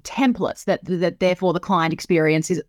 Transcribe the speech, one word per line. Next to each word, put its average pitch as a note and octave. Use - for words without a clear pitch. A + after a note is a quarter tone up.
templates A#3
that, F#3
that F3+
therefore F3+
the E3+
client E3
experience D#3+
is D#3